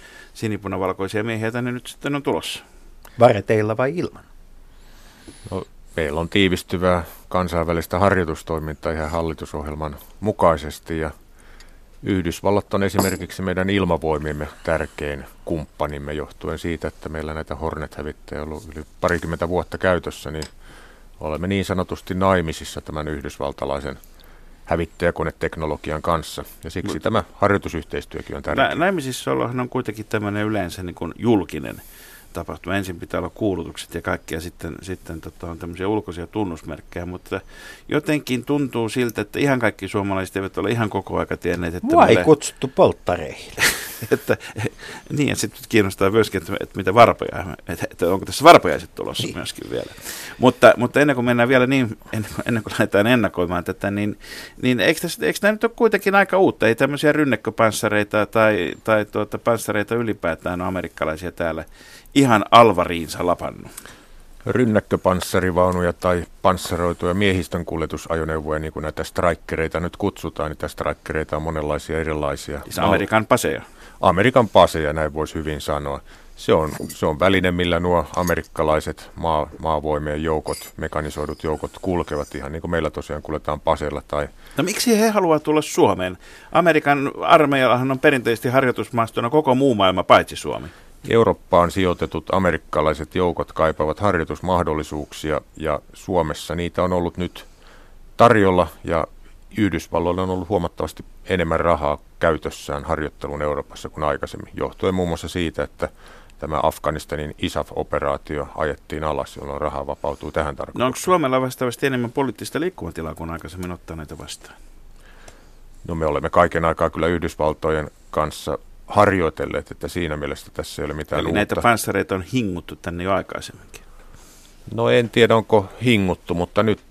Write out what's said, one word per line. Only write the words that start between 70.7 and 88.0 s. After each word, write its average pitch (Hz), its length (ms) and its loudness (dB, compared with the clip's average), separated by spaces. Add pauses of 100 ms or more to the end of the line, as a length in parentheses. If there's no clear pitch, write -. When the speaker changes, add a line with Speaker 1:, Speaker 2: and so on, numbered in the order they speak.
Speaker 3:
on 76 60 -4
monenlaisia 76 560 -4
erilaisia. 73 640 -4
Speaker 1:
Siis - 140 -10
Amerikan 95 480 2
paseja? 82 360 2 (380)
Speaker 3:
Amerikan 107 480 6
paseja, 82 440 6
näin 78 220 -2
voisi 76 200 -4
hyvin 76 260 -4
sanoa. 71 400 -4 (360)
Se - 160 0
on, 78 180 4 (180)
se - 180 -4
on 78 140 0
väline, 92 300 4
millä 87 300 0
nuo 87 260 2 (100)
amerikkalaiset 80 1000 -2
maa-, 80 420 -2
maavoimien 76 640 -2
joukot, 76 360 -2 (180)
mekanisoidut 76 680 -6
joukot 78 260 -4 (120)
kulkevat 78 520 -4
ihan 71 180 -8
niin 82 80 -8
kuin 85 100 -8
meillä 78 200 0
tosiaan 73 320 -8
kuljetaan 76 380 -6
paseilla 73 480 -2
tai 73 200 -4 (280)
Speaker 1:
No 143 80 0
miksi 208 360 2
he 226 80 4
haluaa 185 300 4
tulla 151 240 2
Suomeen? 92 560 2 (340)
Amerikan 147 600 4 (100)
armeijallahan 131 680 6
on 131 80 -2
perinteisesti 123 500 4